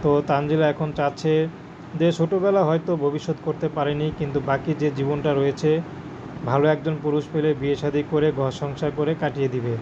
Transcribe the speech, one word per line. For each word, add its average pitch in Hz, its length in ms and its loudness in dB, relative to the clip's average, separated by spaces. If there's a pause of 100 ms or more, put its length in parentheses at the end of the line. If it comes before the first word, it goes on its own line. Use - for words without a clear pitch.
তো 151 60 4 (180)
তানজিলা 151 420 2
এখন 151 280 -2
চাচ্ছে 151 360 0 (640)
যে 165 120 4
ছোটোবেলা 185 520 2
হয়তো 160 280 2 (120)
ভবিষ্যৎ 151 420 -2
করতে 160 300 -2
পারেনি, 147 320 0 (100)
কিন্তু 139 220 -2 (100)
বাকি 139 300 0
যে 147 120 2
জীবনটা 139 420 0
রয়েছে 139 380 2 (760)
ভালো 139 220 4
একজন 156 340 2
পুরুষ 147 300 0
পেলে 156 220 0
বিয়ে 139 220 0
শাদী 143 260 0 (100)
করে 151 200 4
ঘর 135 200 0
সংসার 143 400 -4
করে 147 240 0
কাটিয়ে 139 340 -2
দিবে। 120 320 -2